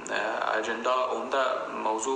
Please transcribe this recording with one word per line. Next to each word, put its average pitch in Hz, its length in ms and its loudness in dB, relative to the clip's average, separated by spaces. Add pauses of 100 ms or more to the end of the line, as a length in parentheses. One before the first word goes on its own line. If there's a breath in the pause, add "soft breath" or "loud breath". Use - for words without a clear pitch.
(580)
اجنډا 117 380 0 (160)
عمده 120 320 0 (380)
موضوع 113 340 0